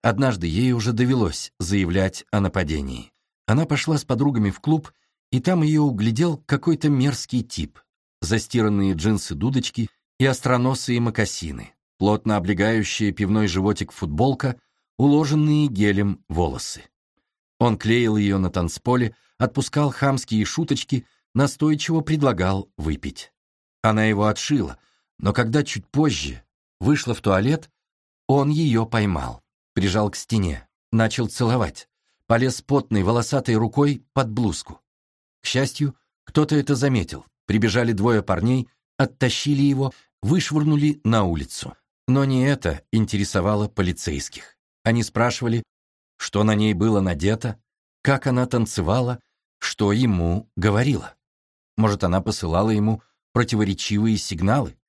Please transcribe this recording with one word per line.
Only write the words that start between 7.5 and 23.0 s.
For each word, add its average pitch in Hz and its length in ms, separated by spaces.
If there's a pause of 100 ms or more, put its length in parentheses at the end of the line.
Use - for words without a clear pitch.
Застиранные 104 760
джинсы-дудочки 107 920 (300)
и 131 80
остроносые 127 760
мокасины, 87 760 (220)
плотно 104 400
облегающая 101 760
пивной 104 340
животик 95 460
футболка, 120 680 (380)
уложенные 151 720
гелем 101 600
волосы. 78 560 (760)
Он 117 200
клеил 113 380
ее 101 220
на 92 120
танцполе, 113 640 (240)
отпускал 135 520
хамские 113 540
шуточки, - 640 (280)
настойчиво 151 680
предлагал 107 760
выпить. 73 560 (500)